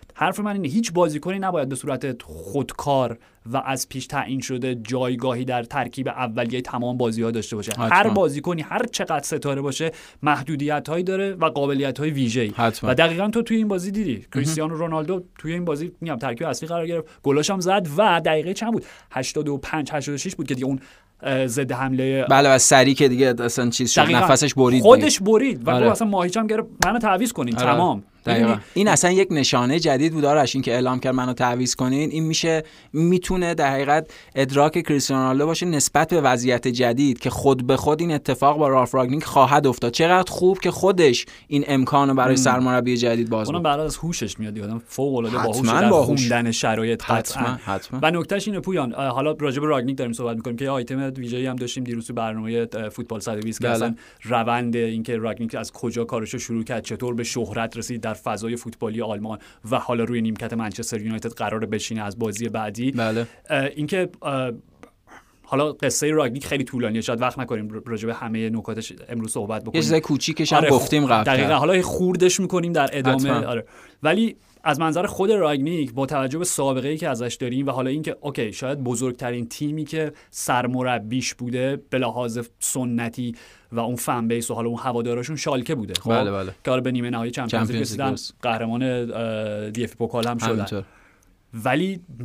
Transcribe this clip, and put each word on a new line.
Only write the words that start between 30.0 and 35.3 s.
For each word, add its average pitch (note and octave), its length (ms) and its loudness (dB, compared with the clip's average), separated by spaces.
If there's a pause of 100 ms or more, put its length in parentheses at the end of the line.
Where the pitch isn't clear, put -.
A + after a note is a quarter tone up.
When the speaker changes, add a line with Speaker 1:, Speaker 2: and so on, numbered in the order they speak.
Speaker 2:
بود D3+ 120 -2
آرش، C#3+ 300 4
این C3+ 80 -2
که C3 100 0
اعلام B2+ 280 0
کرد C3 140 0
منو B2+ 180 0
تعویض B2 420 0
کنین. C3+ 360 0
این D#3+ 140 -2
می‌شه، D#3+ 380 0 (300)
می‌تونه F3+ 640 2
در C#3+ 180 2
حقیقت C#3+ 380 2 (240)
ادراک C#3+ 480 4
کریستیانو C#3 400 2
رونالدو C3 240 2